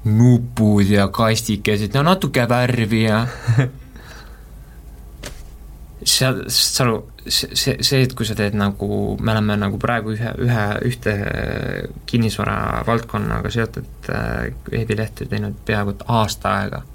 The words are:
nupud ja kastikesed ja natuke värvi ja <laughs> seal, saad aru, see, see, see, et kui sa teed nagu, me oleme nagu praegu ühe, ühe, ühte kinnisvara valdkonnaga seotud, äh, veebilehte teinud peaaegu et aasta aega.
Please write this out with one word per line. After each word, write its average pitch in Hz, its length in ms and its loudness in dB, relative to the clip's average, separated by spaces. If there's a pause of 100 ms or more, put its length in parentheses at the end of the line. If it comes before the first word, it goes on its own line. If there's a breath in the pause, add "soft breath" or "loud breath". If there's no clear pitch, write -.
nupud 110 840 6
ja 98 240 6
kastikesed 107 840 0
ja 135 80 2
natuke 151 420 2
värvi 117 600 2
ja 110 180 4
<laughs> 120 400 2 (2500 loud breath)
seal, 131 440 2
saad - 360 0
aru, 120 160 4 (240)
see, - 300 -2
see, - 280 0
see, 131 240 4
et 120 100 2
kui 113 140 -2
sa 107 100 -4
teed 104 200 0
nagu, 101 600 0
me 110 160 0
oleme 107 240 2
nagu 101 220 0
praegu 113 340 -2
ühe, 113 240 -4
ühe, 120 280 2 (160)
ühte 120 340 0 (880)
kinnisvara 110 800 0
valdkonnaga 110 680 -2
seotud, 117 380 -4 (180)
äh, - 440 -4 (140)
veebilehte 110 600 -4
teinud 101 340 -4
peaaegu 101 340 0
et - 120 -12
aasta 104 500 0
aega. 98 260 -4 (120)